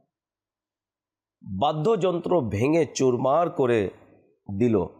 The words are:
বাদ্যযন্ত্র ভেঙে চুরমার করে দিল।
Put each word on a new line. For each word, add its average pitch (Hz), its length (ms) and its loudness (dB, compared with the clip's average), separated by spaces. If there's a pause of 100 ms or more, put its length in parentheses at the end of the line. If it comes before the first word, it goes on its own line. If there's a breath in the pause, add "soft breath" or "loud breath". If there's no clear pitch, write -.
(1600)
বাদ্যযন্ত্র 170 800 0
ভেঙে 127 440 0
চুরমার 131 640 0
করে 120 400 0 (680)
দিল। 110 280 2 (140)